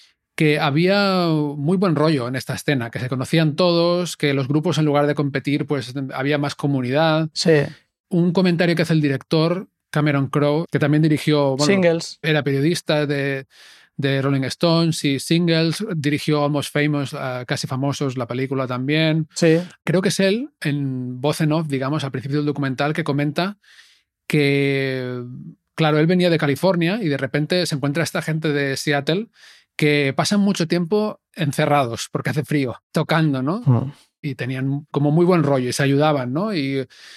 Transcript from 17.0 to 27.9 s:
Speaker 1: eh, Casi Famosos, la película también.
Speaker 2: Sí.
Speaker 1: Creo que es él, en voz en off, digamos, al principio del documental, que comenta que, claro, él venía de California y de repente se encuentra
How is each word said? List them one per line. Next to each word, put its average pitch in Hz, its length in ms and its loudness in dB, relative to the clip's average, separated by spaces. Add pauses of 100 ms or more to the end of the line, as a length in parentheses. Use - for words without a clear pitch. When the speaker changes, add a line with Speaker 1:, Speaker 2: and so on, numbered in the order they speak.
Speaker 1:
eh, 127 300 -8
Casi - 220 -4
Famosos, 139 500 -4
la 120 80 -4
película 131 400 -4
también. 151 680 0
Speaker 2:
Sí. 165 240 4 (240)
Speaker 1:
Creo 180 180 2
que 202 60 0
es - 100 -2
él, 208 320 0 (100)
en 131 600 -4
voz 151 220 0
en 151 100 2
off, 160 160 0
digamos, 135 340 -2
al 135 80 -6
principio 135 280 -4
del 147 80 0
documental, 143 460 -2
que 156 120 -2
comenta 151 520 -2 (680)
que, 135 960 0 (540)
claro, 151 240 2
él 160 80 4
venía 180 200 4
de 165 100 2
California 170 640 0
y 170 80 -2
de 139 80 0
repente 147 480 -2
se 151 120 -4
encuentra 143 260 -2